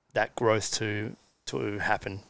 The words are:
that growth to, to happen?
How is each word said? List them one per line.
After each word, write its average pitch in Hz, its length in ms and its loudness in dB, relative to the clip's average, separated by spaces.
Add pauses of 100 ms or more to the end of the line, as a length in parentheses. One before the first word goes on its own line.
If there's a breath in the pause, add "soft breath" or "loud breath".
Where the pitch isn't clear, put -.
(120)
that 110 220 0
growth 110 440 4
to, 107 360 -2 (320)
to 110 320 -4
happen? 98 520 -2